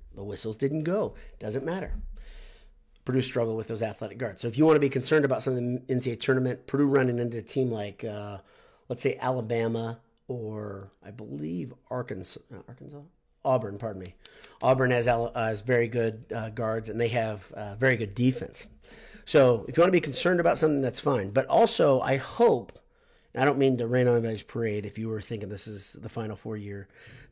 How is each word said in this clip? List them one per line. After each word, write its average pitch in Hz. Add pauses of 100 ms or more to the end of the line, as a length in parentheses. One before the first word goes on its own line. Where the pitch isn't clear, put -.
(140)
The 98
whistles 104
didn't 147
go. 175 (260)
Doesn't 117
matter. 175 (1120)
Purdue 127
struggled 117
with 110
those 110
athletic 107
guards. 113
So 120
if 110
you 151
wanna 160
be 139
concerned 139
about 131
something 123
in 123
the 123
N 127
C 127
A -
A -
tournament, 127
Purdue 143
running 131
into 120
a 107
team 127
like, 101
uh, 104 (500)
let's 120
say, 123
Alabama 113 (280)
or, 107 (120)
I 101
believe, 139 (160)
Arkansas, 123 (140)
uh, 92
Arkansas? 143 (460)
Auburn, 113
pardon 101
me. 92 (480)
Auburn 127
has 120
Al-, 117
uh, 113
has 107
very 120
good, 113 (100)
uh, 110
guards, 110
and 107
they 117
have, 110
uh, 104
very 123
good 101
defense. - (600)
So 123
if 131
you 160
wanna 185
be 175
concerned 170
about 170
something, 151
that's 127
fine. 117
But 123
also, 156
I 135
hope, 139 (640)
and 120
I -
don't 139
mean 135
to 120
rain 123
on 120
anybody's 113
parade 104
if 101
you 110
were 110
thinking 101
this 104
is 104
the 110
Final 107
Four 110
year. 101 (440)